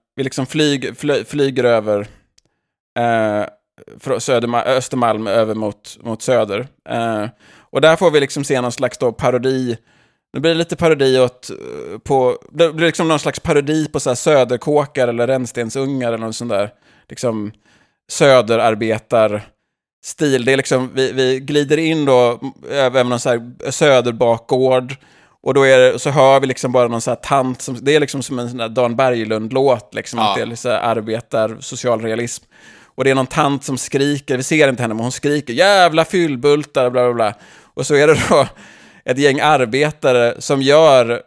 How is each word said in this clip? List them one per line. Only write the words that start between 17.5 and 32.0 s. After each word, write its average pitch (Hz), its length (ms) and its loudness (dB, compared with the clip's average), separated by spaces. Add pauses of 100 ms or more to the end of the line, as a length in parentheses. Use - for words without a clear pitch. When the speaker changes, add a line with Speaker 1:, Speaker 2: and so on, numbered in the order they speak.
Speaker 1:
söderarbetarstil. 113 2250 0
Det 135 80 2
är 135 40 2
liksom, 131 360 -2
vi, 131 180 -2
vi 131 280 0
glider 147 380 0
in 160 280 0
då 123 340 2 (300)
över 131 340 0
någon 123 160 -2
så 135 100 -4
här 120 420 -4
söderbakgård. 127 1200 2 (460)
Och - 120 -2
då 135 140 4
är 131 120 8
det, 127 200 6
så - 100 -2
hör 135 300 6
vi 135 80 -2
liksom 127 240 -4
bara 123 160 4
någon 117 140 -4
så 131 100 -4
här 117 40 -2
tant 131 460 -2
som, 131 200 -10
det 139 140 2
är 156 40 6
liksom 135 240 -4
som 131 160 -8
en 120 100 -8
sån 123 80 -12
där 117 120 -8
Dan 117 260 0
Berglund-låt, 117 1000 0
liksom, 113 260 -8
Speaker 2:
Ja. 107 100 2
Speaker 1:
att 98 60 -2
det 113 60 -4
är 110 40 -4
lite 117 160 -12
så 123 80 -4
här 107 120 -2
arbetar, 110 800 -4
socialrealism. 117 840 -6 (520)